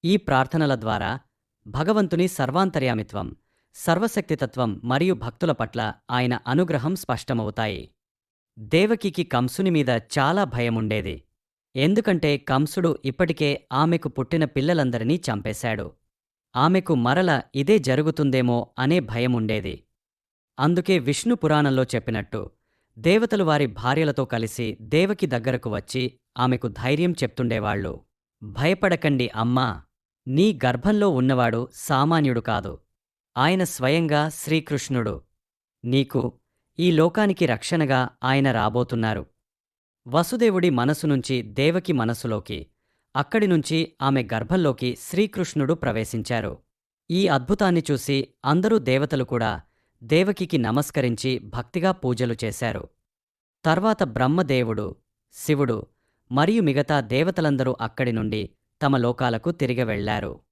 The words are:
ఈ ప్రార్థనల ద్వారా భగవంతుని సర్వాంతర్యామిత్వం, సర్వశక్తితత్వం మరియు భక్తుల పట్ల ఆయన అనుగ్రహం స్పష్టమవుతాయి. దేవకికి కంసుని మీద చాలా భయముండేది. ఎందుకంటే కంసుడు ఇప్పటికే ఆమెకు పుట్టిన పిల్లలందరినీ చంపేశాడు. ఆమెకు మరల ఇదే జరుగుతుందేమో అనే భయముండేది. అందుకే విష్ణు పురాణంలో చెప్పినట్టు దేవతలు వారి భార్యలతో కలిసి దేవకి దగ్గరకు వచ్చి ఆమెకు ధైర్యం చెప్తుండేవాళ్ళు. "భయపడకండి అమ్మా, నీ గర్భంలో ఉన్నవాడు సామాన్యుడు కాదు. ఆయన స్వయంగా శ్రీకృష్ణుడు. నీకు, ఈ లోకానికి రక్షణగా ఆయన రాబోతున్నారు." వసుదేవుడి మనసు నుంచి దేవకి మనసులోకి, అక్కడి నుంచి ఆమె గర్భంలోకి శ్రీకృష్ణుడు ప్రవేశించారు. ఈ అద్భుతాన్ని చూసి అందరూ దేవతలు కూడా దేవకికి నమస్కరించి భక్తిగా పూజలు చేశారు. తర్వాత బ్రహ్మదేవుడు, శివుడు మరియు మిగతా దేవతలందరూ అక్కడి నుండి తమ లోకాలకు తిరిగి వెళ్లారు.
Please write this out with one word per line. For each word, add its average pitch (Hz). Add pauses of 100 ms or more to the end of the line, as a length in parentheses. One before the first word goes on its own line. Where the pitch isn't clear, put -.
ఈ 185
ప్రార్థనల 139
ద్వారా 110 (480)
భగవంతుని 175
సర్వాంతర్యామిత్వం, 131 (380)
సర్వశక్తితత్వం 151
మరియు 143
భక్తుల 120
పట్ల 110 (160)
ఆయన 123
అనుగ్రహం 156
స్పష్టమవుతాయి. 110 (680)
దేవకికి 180
కంసుని 131
మీద 147
చాలా 143
భయముండేది. 110 (520)
ఎందుకంటే 156
కంసుడు 156
ఇప్పటికే 147
ఆమెకు 160
పుట్టిన -
పిల్లలందరినీ 135
చంపేశాడు. 110 (640)
ఆమెకు 170
మరల 139 (120)
ఇదే 147
జరుగుతుందేమో 131 (120)
అనే 147
భయముండేది. 110 (760)
అందుకే 170
విష్ణు 143
పురాణంలో 147
చెప్పినట్టు 110 (480)
దేవతలు 208
వారి 147
భార్యలతో 135
కలిసి 113
దేవకి 175
దగ్గరకు 123
వచ్చి 120 (200)
ఆమెకు 127
ధైర్యం 147
చెప్తుండేవాళ్ళు. 104 (420)
"భయపడకండి 147
అమ్మా, 117 (460)
నీ 160
గర్భంలో 196
ఉన్నవాడు 127
సామాన్యుడు 143
కాదు. 87 (580)
ఆయన 175
స్వయంగా 147
శ్రీకృష్ణుడు. 139 (600)
నీకు, 131 (460)
ఈ 175
లోకానికి 170
రక్షణగా 131 (160)
ఆయన 135
రాబోతున్నారు." 110 (840)
వసుదేవుడి 180
మనసు 139
నుంచి 131
దేవకి 151
మనసులోకి, 110 (500)
అక్కడి 208
నుంచి 160 (100)
ఆమె 135 (120)
గర్భంలోకి 123
శ్రీకృష్ణుడు 170
ప్రవేశించారు. 110 (520)
ఈ 185
అద్భుతాన్ని 170
చూసి 135 (160)
అందరూ 185
దేవతలు 135
కూడా 113 (420)
దేవకికి 170
నమస్కరించి 123
భక్తిగా 160
పూజలు 123
చేశారు. 110 (760)
తర్వాత 190
బ్రహ్మదేవుడు, 127 (360)
శివుడు 135 (460)
మరియు 185
మిగతా 143
దేవతలందరూ 135
అక్కడి 120
నుండి 107 (320)
తమ 139
లోకాలకు 120
తిరిగి 127
వెళ్లారు. 104 (120)